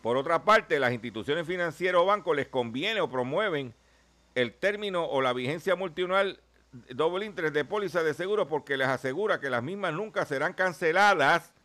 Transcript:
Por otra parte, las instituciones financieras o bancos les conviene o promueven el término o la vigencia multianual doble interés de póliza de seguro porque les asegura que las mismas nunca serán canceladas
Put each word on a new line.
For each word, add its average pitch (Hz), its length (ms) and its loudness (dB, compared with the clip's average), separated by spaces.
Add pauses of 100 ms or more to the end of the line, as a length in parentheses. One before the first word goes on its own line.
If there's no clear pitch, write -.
Por 120 160 0
otra 156 260 0
parte, 208 340 4
las 123 140 2
instituciones 120 540 -4
financieras 175 560 0
o - 20 4
bancos 185 320 2
les 135 120 -2
conviene 131 520 -2
o 151 80 0
promueven 135 680 -2 (600)
el 120 180 0
término 196 540 -2
o 135 160 0
la 127 100 2
vigencia 151 440 -2
multianual 185 640 -2 (500)
doble 165 340 0
interés 165 300 -4
de 147 100 2
póliza 175 380 -2
de 156 100 2
seguro 185 340 -2
porque 143 300 -4
les 131 120 2
asegura 139 520 -2
que 139 80 -6
las 120 140 0
mismas 180 320 -4
nunca 202 320 -4
serán 180 260 -2
canceladas 170 1000 2 (100)